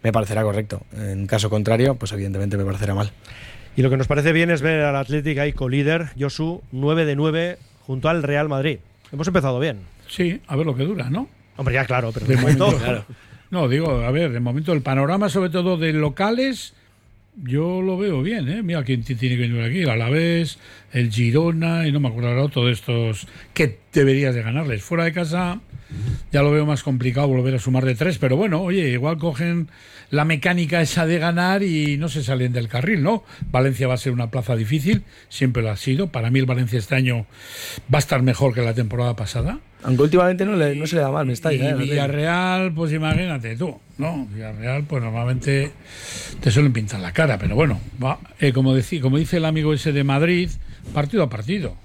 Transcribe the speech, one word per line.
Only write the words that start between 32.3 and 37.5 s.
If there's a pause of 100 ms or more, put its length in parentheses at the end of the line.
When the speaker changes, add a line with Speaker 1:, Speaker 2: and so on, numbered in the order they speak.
Speaker 3:
del
carril,
¿no? (280)
Valencia
va
a
ser
una
plaza
difícil, (260)
siempre
lo
ha
sido.
Para
mí
el
Valencia
este
año (640)